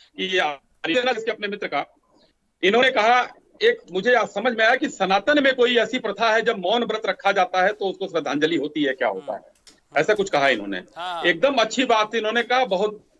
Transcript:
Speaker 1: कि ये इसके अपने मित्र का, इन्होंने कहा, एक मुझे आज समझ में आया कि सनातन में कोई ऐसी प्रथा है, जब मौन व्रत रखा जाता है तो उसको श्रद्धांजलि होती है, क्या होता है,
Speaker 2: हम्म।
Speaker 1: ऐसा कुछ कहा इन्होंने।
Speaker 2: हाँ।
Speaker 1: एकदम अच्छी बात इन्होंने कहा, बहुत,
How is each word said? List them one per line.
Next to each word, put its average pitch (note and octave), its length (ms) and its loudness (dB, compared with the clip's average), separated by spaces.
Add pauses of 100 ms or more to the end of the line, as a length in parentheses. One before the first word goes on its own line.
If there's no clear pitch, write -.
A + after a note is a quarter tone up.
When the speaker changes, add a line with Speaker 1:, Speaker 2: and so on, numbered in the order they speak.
(160)
Speaker 1:
कि F#3+ 80 -8
ये F3+ 840 -2
इसके A3+ 200 -4
अपने G#3 180 -6
मित्र G3+ 200 -8
का, C#3+ 180 -4 (760)
इन्होंने A#3 280 4
कहा, A#3+ 440 2 (280)
एक A#3 160 2 (140)
मुझे G3+ 220 2
आज G#3 140 2
समझ A3+ 300 -2
में A3 60 2
आया A3 120 4
कि D4 120 -4
सनातन G3+ 560 0
में C4 100 4
कोई B3 220 2
ऐसी A3+ 220 0
प्रथा A3 360 -2
है, A3+ 80 2
जब A3 160 -2
मौन G#3+ 260 0
व्रत G#3+ 220 -6
रखा G3 260 0
जाता F#3 300 2
है G3+ 100 2
तो G#3 140 -4
उसको F#3 220 -6
श्रद्धांजलि D#3 480 0
होती D3 280 -2
है, C3 100 0
क्या A#2+ 140 -2
होता G2+ 240 -6
है, - 60 -8
Speaker 2:
हम्म। - 600 -8
Speaker 1:
ऐसा D#3+ 140 2
कुछ F#3+ 160 -2
कहा C#3 180 2
इन्होंने। G2+ 300 -2
Speaker 2:
हाँ। E3+ 460 -10
Speaker 1:
एकदम F3+ 300 2
अच्छी A#3 300 0
बात A3 300 2
इन्होंने A3+ 280 -2
कहा, B3 220 0
बहुत, G3+ 420 -4 (140)